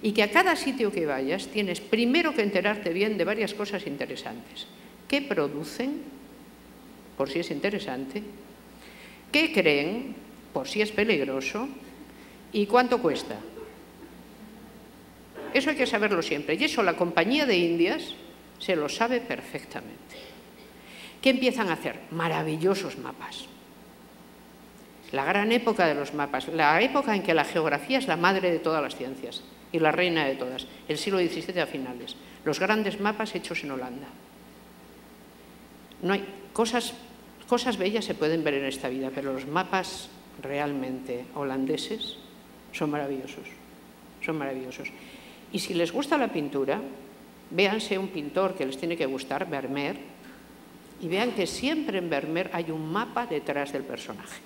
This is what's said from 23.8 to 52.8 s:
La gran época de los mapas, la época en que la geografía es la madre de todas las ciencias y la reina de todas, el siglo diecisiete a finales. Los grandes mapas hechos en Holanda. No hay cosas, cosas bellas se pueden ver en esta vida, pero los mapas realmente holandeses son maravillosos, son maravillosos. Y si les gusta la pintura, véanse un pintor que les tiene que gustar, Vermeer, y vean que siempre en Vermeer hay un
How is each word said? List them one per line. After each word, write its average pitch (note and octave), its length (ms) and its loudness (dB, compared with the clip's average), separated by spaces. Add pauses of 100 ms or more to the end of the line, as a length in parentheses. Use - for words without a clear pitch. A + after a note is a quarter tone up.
La C3+ 100 0
gran G3+ 300 4
época A3+ 340 6
de D3 80 4
los C#3+ 180 -4
mapas, C#3+ 360 -2
la D#3+ 320 6
época C4 340 2
en F#3+ 80 0
que E3+ 100 4
la D3+ 120 6
geografía D#3 540 2
es C4 80 -4
la E3 100 4
madre F#3 340 4
de D#3+ 80 2
todas D#3+ 220 2
las C3 160 -4
ciencias C3 460 -8 (280)
y E3 80 0
la D#3 120 6
reina E3 340 4
de C3+ 100 0
todas, C3 320 -6 (200)
el D#3 100 0
siglo G3 220 0
diecisiete E3+ 420 0
a D3 40 2
finales. B2+ 500 -8 (300)
Los D3+ 140 0
grandes G3+ 400 2
mapas G#3+ 340 -2
hechos F3 300 -6
en D3 80 -6
Holanda. B2+ 360 -8 (1900)
No F#3 120 2
hay G3 120 0 (260)
cosas, A#3 420 0 (540)
cosas A#3+ 300 0
bellas G#3 280 0
se - 80 -4
pueden D#3+ 300 2
ver D3 120 2
en C#3 100 0
esta C3+ 240 -4
vida, C3 240 -2
pero C3+ 200 -4
los C3 140 -6
mapas F3+ 600 -2 (320)
realmente C3 840 -4 (100)
holandeses C#3+ 840 -4 (540)
son D#3 200 -2
maravillosos, C#3 560 -4 (760)
son D#3+ 140 -2
maravillosos. C3 520 -6 (600)
Y G3 80 -2
si - 140 -4
les E3+ 180 2
gusta C#4+ 260 2
la B3 100 4
pintura, C#3+ 540 0 (680)
véanse G3+ 480 2
un F#3+ 120 -2
pintor F3+ 460 0
que C#3 100 -2
les C3+ 120 -4
tiene E3+ 200 -2
que E3 80 2
gustar, C#3 440 -2
Vermeer, C#3+ 480 -2 (1040)
y F3 60 -4
vean G3+ 240 2
que F#3 160 0
siempre C4+ 500 0
en F3 120 -2
Vermeer D#3+ 440 0
hay E3 160 -2
un D#3 220 -4